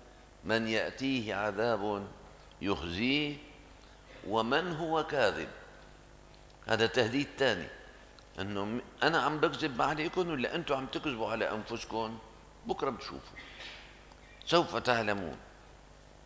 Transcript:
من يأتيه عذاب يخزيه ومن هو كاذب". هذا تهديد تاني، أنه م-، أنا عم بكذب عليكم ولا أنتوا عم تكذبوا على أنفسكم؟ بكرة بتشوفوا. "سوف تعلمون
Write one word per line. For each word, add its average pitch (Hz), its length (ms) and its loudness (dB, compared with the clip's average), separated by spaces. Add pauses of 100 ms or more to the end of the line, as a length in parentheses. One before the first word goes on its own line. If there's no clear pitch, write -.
(440)
من 113 240 2
يأتيه 110 680 0
عذاب 104 720 2 (540)
يخزيه 113 760 0 (880)
ومن 135 480 2
هو 160 280 0
كاذب". 98 460 2 (1160)
هذا 110 180 6
تهديد 123 420 4 (100)
تاني، 104 300 4 (720)
أنه 98 260 -2
م-، 117 160 -2 (220)
أنا 151 180 4
عم 151 180 0
بكذب 143 420 0
عليكم 156 480 0
ولا 135 260 -2
أنتوا 147 220 -2
عم 131 80 -4
تكذبوا 123 460 -2
على 104 200 0
أنفسكم؟ 110 680 -4 (460)
بكرة - 240 -2
بتشوفوا. - 480 -10 (1080)
"سوف 165 300 4
تعلمون 107 640 2 (880)